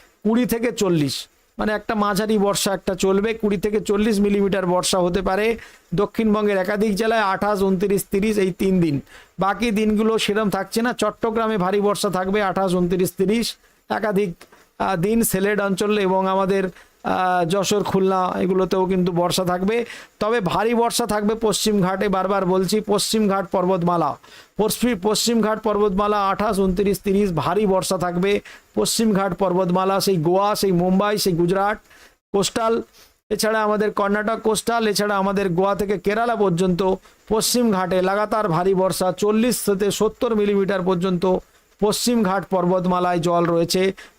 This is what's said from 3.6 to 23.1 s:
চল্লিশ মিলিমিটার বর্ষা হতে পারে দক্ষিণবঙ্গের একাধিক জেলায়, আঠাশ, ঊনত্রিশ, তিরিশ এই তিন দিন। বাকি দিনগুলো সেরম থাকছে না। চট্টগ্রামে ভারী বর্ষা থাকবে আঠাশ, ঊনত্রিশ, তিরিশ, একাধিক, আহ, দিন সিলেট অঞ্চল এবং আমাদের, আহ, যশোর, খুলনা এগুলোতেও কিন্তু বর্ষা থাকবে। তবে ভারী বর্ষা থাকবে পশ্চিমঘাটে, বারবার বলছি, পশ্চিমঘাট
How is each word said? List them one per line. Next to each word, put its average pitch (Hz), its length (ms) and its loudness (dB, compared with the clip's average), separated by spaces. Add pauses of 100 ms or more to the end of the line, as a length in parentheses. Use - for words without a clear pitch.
চল্লিশ 208 400 0
মিলিমিটার 196 460 2
বর্ষা 180 320 0
হতে 180 240 0
পারে 202 340 0 (380)
দক্ষিণবঙ্গের 208 600 0
একাধিক 202 400 -2
জেলায়, 220 240 0
আঠাশ, 196 420 -2
ঊনত্রিশ, 190 480 0
তিরিশ 208 280 0
এই 190 120 0
তিন 185 300 0
দিন। 151 200 0 (380)
বাকি 196 320 0
দিনগুলো 214 480 2
সেরম 208 320 0
থাকছে 196 320 -2
না। 240 100 0
চট্টগ্রামে 220 680 -2
ভারী 190 220 0
বর্ষা 202 300 0
থাকবে 185 320 -2
আঠাশ, 190 320 0
ঊনত্রিশ, 180 440 0
তিরিশ, 208 380 0 (320)
একাধিক, 208 420 -2 (480)
আহ, 196 180 -2
দিন 214 260 0
সিলেট 202 380 0
অঞ্চল 202 380 0
এবং 190 300 0
আমাদের, 190 360 0 (400)
আহ, 185 400 0
যশোর, 196 400 0
খুলনা 190 560 0
এগুলোতেও 185 460 0
কিন্তু 185 260 0
বর্ষা 175 320 0
থাকবে। 190 400 -2 (360)
তবে 226 200 0
ভারী 196 340 0
বর্ষা 233 320 0
থাকবে 208 280 0
পশ্চিমঘাটে, 208 720 0
বারবার 190 360 0
বলছি, 190 360 2
পশ্চিমঘাট 202 720 0